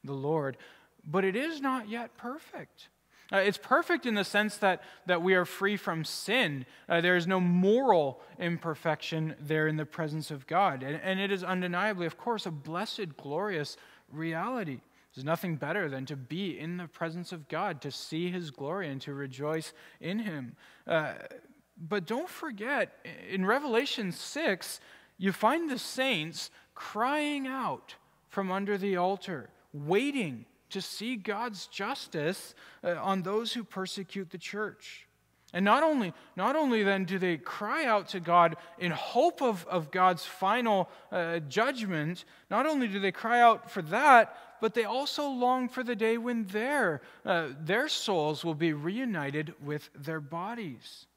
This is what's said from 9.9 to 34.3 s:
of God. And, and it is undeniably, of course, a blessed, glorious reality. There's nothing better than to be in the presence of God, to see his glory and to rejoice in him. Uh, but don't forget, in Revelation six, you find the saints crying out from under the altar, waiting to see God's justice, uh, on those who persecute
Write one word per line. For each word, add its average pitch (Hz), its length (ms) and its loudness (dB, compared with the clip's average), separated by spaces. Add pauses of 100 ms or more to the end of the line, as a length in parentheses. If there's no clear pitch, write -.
of 139 160 -10
God. 156 360 2
And, 143 200 -4
and 190 180 -2
it 196 100 0
is 185 140 -2
undeniably, 180 600 0
of 156 100 -6
course, 226 300 -4
a 180 40 -4
blessed, 160 680 -8
glorious 156 580 -4 (340)
reality. 165 680 -4 (340)
There's 131 120 -8
nothing 165 300 0
better 156 340 -2
than 131 160 -6
to 147 100 -8
be 156 420 -6
in 170 200 -8
the 170 100 -10
presence 170 440 -8
of 160 160 -14
God, 165 340 -4
to 143 80 -6
see 170 400 -6
his 175 200 -6
glory 156 380 -6
and 135 140 -6
to 143 100 -10
rejoice 143 640 -6 (260)
in 196 200 -4
him. 151 360 -8 (300)
Uh, 151 260 0 (640)
but 165 300 -4
don't 269 240 -6
forget, 233 640 -4 (360)
in 185 160 0
Revelation 240 680 2
six, - 680 -4 (420)
you 190 100 2
find 302 360 2
the 254 100 -2
saints 202 720 -2 (240)
crying 202 720 -2
out - 480 -6 (360)
from 190 200 -2
under 196 280 -2
the 190 180 0
altar, 180 540 -2 (240)
waiting 170 720 0 (240)
to 190 100 -6
see 233 360 -6
God's 208 500 -6
justice, 196 880 -4 (280)
uh, 175 200 0
on 190 200 0
those 214 300 -2
who 233 100 -4
persecute 185 680 -8